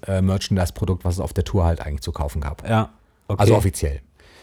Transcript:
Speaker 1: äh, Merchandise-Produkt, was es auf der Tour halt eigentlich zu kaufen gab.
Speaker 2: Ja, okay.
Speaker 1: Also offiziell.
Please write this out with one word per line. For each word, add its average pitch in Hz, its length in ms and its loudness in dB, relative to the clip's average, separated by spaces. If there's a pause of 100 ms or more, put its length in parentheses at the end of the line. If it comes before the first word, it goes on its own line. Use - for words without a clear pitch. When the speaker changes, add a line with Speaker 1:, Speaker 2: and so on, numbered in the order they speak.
Speaker 1:
äh, 95 140 2
Merchandise-Produkt, 95 840 0
was 87 80 0
es 90 80 -4
auf 67 100 -4
der 90 140 0
Tour 95 180 2
halt 82 160 2
eigentlich 71 220 -8
zu - 100 -8
kaufen 73 300 -4
gab. 71 260 -8
Speaker 2:
Ja, 110 220 0 (400)
okay. 101 120 -2
Speaker 1:
Also 110 140 6
offiziell. 80 460 0 (420)